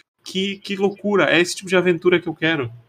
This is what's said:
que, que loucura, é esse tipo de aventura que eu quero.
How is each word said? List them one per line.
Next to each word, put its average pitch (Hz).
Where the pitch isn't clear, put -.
que, 190
que -
loucura, 196
é 165
esse 170
tipo 190
de 185
aventura 180
que 165
eu 151
quero. 151